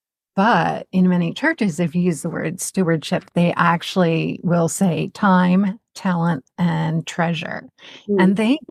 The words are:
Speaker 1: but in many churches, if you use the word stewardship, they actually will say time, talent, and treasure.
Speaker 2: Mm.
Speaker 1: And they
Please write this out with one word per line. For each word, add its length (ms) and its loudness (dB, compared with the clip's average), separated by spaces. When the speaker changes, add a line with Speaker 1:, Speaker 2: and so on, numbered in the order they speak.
Speaker 1:
but 560 0
in 160 4
many 260 0
churches, 460 -2
if 140 -2
you 80 2
use 200 0
the 80 -6
word 300 -6
stewardship, 640 -2
they 220 2
actually 840 0
will 260 0
say 440 -2
time, 640 2
talent, 500 -2
and 500 -2
treasure. 640 -6
Speaker 2:
Mm. 140 2
Speaker 1:
And 140 4
they 220 2